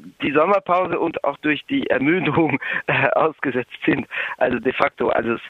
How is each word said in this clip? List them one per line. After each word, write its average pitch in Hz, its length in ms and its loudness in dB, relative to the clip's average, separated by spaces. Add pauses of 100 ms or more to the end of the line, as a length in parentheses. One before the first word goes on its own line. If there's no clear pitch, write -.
(200)
die 156 120 -2
Sommerpause 180 680 2
und 165 240 -2
auch 139 140 -2
durch 147 320 -2
die 139 180 0
Ermüdung, 147 720 2 (120)
<laughs> - 140 -4
äh, 135 260 0
ausgesetzt 139 600 -2 (140)
sind. 135 200 0 (300)
Also 127 220 0
de 123 160 -2
facto. - 340 0
Also 117 240 0
es, - 160 -2